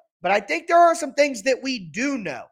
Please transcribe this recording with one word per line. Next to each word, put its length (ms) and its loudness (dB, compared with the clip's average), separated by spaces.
but 100 -2
I 80 2
think 280 -6
there 120 6
are 160 6
some 180 -8
things 300 0
that 180 0
we 160 -6
do 400 -6
know 340 -10